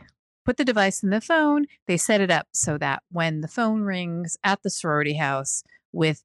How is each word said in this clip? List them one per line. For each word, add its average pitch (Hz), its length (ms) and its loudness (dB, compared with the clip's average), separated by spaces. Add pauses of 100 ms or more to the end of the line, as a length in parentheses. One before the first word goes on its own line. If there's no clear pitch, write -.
(460)
put 247 120 0
the 294 80 0
device 214 360 2
in 196 80 0
the 214 120 2
phone. 294 440 2 (220)
They 175 100 2
set 208 240 2
it 185 80 2
up 160 240 2
so 151 240 -2
that 139 240 -2 (100)
when 165 300 -2
the 160 60 -6
phone 220 340 0
rings 175 600 -4
at 196 180 0
the 202 80 -4
sorority 147 460 0
house 139 480 -2 (280)
with 156 340 0